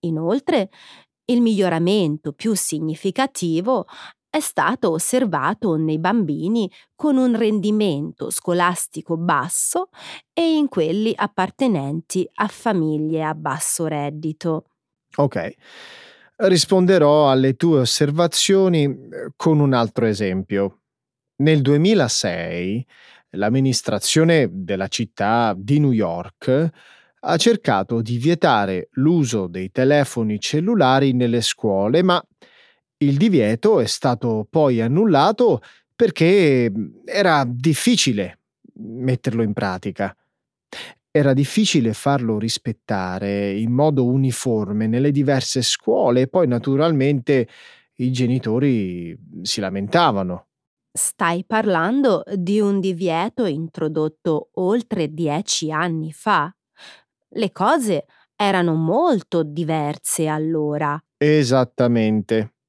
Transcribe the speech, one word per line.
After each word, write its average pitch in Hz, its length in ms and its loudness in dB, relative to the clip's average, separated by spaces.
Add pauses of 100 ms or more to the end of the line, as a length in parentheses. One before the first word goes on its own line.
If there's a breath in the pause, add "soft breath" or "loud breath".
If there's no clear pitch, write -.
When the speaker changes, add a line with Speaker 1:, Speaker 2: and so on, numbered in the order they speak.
Speaker 1:
Inoltre, 190 680 -2 (560 loud breath)
il 240 160 2
miglioramento 175 920 0
più 226 200 -4
significativo 180 1300 -2 (420 loud breath)
è 311 100 -2
stato 180 520 0
osservato 170 880 0
nei 156 200 0
bambini 185 720 0 (240 soft breath)
con 294 240 0
un 247 180 2
rendimento 208 960 -2
scolastico 175 880 -2
basso 170 720 -2 (440 loud breath)
e 330 220 0
in 294 120 2
quelli 196 480 0
appartenenti 180 1200 -2
a 208 120 -2
famiglie 156 760 -2
a 156 100 -4
basso 156 540 -4
reddito. 156 760 -6 (500)
Speaker 2:
Ok. 131 400 -2 (800 loud breath)
Risponderò 175 960 4
alle 131 240 2
tue 160 240 4
osservazioni, 165 1040 2
eh, - 540 -6
con 156 240 2
un 139 100 4
altro 117 340 0
esempio. 98 760 -2 (560)
Nel 151 240 4
duemilasei 113 1200 0 (460 soft breath)
l'amministrazione 131 1200 2
della 95 380 -6
città 110 680 0
di 110 220 0
New 139 140 2
York 107 760 -2 (520 soft breath)
ha 170 160 0
cercato 117 640 2
di 117 160 -4
vietare 117 760 2
l'uso 131 540 2
dei 92 240 -8
telefoni 131 680 0
cellulari 139 760 2
nelle 120 260 0
scuole, 110 640 0
ma... 175 180 2 (760 soft breath)
Il 139 180 2
divieto 156 640 2
è 117 60 2
stato 113 640 -2
poi 135 320 2
annullato 170 800 2 (340 soft breath)
perché, 160 760 2
mm, 98 360 -8
era 165 420 2
difficile 123 920 0 (340)
metterlo 117 680 -4
in 104 120 -2
pratica. 95 600 -6 (1040 loud breath)
Era 139 140 4
difficile 135 600 0
farlo 123 440 -2
rispettare 101 1160 -6
in 113 180 -4
modo 139 340 0
uniforme 117 800 -2
nelle 123 260 0
diverse 135 500 0
scuole 127 640 0
e 135 40 -2
poi 180 180 0
naturalmente 135 1000 0 (520 loud breath)
i 127 120 -2
genitori 117 1080 -2 (240)
si 98 200 -6
lamentavano. 98 840 -2 (440)
Speaker 1:
Stai - 540 -4
parlando 208 760 0 (120)
di 196 260 -2
un 202 220 0
divieto 185 640 -2
introdotto 156 1120 -4
oltre 185 580 -2
dieci 156 580 -4
anni 160 400 -4
fa? 175 420 -2 (760 loud breath)
Le 214 240 -4
cose 214 540 0 (280 soft breath)
erano 180 400 2
molto 180 680 0
diverse 156 840 -4
allora. 151 760 -2 (140)
Speaker 2:
Esattamente. 120 1400 2 (140)